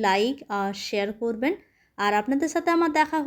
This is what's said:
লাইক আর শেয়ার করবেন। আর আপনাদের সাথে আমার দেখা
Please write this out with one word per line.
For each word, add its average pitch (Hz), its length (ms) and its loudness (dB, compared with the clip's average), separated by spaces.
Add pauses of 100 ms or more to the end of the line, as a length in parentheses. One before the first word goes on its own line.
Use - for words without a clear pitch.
লাইক 208 300 2 (140)
আর 202 220 -2 (140)
শেয়ার 202 240 -2 (120)
করবেন। 233 320 -2 (440)
আর 202 160 0
আপনাদের 269 400 0
সাথে 339 180 0
আমার 339 220 2
দেখা 311 340 2